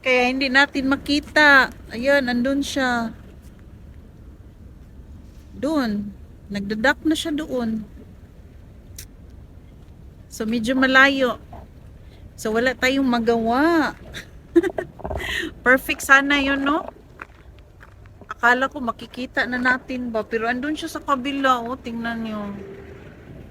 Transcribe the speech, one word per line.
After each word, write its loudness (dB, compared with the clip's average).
Kaya 2
hindi -2
natin 2
makita. 4
Ayan, 2
andun 0
siya. -2
Doon. -2
Nagdadak -2
na 4
siya -4
doon. -4
So, -10
medyo 0
malayo. 4
So, -6
wala 2
tayong 2
magawa. 2
<laughs> -2
Perfect 2
sana 4
yun, 0
no? -2
Akala 2
ko -8
makikita -6
na -4
natin -2
ba. -4
Pero -2
andun -4
siya -10
sa -12
kabila. 0
Oh, -8
tingnan -8
nyo. -8